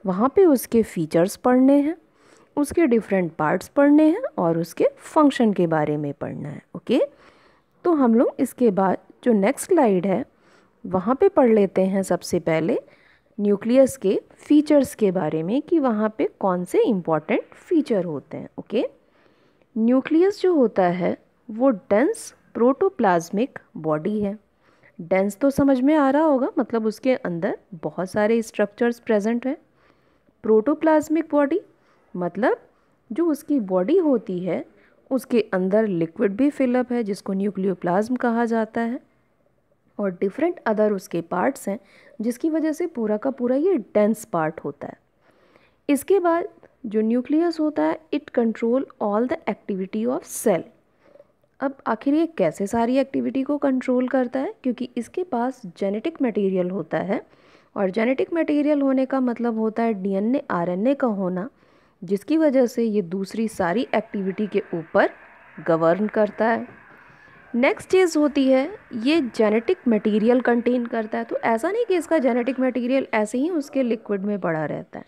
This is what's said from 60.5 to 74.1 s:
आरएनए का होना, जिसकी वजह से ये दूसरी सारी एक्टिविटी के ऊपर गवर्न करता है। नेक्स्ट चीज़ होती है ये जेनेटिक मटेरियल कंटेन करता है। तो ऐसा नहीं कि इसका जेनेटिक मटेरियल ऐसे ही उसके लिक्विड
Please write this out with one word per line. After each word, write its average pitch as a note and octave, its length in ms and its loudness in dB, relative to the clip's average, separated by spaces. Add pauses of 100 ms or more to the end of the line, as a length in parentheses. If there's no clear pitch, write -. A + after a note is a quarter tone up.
आरएनए F#3 440 0
का C4+ 140 -2
होना, F#3+ 400 -4 (540)
जिसकी G3+ 340 -2
वजह C4+ 300 4
से A#3+ 180 -2
ये G#3 180 0
दूसरी F#3+ 460 -4
सारी G3 460 -2
एक्टिविटी G#3 520 -4
के G3 160 -2 (120)
ऊपर F#3+ 360 0 (580)
गवर्न E3 400 2
करता G#3+ 400 0
है। A#3 180 -2 (880)
नेक्स्ट C4+ 360 0
चीज़ F#4 280 4
होती D4 300 2
है C4 200 4 (280)
ये C#4 240 2 (160)
जेनेटिक A3+ 420 2 (100)
मटेरियल G#3+ 520 2
कंटेन A#3+ 460 0
करता A3+ 320 -6
है। A#3 60 -6
तो - 120 -8
ऐसा A#3 340 -2
नहीं A#4 140 -2
कि F#4+ 120 0
इसका D#4+ 220 0
जेनेटिक B3 420 0
मटेरियल B3+ 540 0
ऐसे G#3+ 240 0
ही D4 120 -2
उसके C#4+ 320 -2
लिक्विड A3+ 400 -4